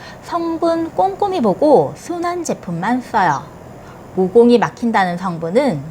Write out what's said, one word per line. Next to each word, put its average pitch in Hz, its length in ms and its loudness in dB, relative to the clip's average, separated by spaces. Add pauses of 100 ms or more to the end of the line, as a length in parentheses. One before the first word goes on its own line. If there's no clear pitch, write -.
(240)
성분 330 720 -2
꼼꼼히 381 460 -2
보고 190 560 4
순한 349 480 -6
제품만 196 560 -4
써요. 170 440 0 (680)
모공이 233 440 6
막힌다는 190 580 0
성분은 175 760 -2